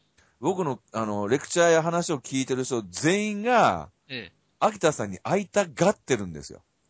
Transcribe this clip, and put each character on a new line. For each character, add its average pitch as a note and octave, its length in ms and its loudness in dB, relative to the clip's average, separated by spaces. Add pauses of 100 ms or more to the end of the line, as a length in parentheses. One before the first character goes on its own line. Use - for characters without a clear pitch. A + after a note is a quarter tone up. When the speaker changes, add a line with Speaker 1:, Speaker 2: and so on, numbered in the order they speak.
(400)
Speaker 1:
僕 F#3 240 -2
の、 C3 140 -4 (140)
あ A2 140 -4
の、 G#2 220 -4
レ C3 100 2
ク - 100 -10
チ - 120 -2
ャ E3+ 80 6
ー - 20 6
や D#3+ 120 6
話 E3+ 300 -2
を C#3+ 60 -2
聞 C3 220 -4
い C3 60 -2
て C3+ 80 -2
る B2+ 100 -2
人 A#2+ 260 -4
全 F#3+ 400 0
員 G3+ 120 -6
が、 D3 460 2 (200)
Speaker 2:
え A#2 220 -12
え。 - 20 -20 (280)
Speaker 1:
秋 G#3 180 0
田 D#3+ 140 4
さ A2+ 140 -6
ん G2+ 40 -10
に F#2 100 -10
会 F3+ 220 -2
い F3+ 60 -8
た G3+ 180 0
が E3 240 2
っ - 80 -4
て - 180 -2
る G2+ 100 -6
ん E2+ 80 -12
で C#2+ 80 -12
す - 100 -16
よ。 - 100 -20 (280)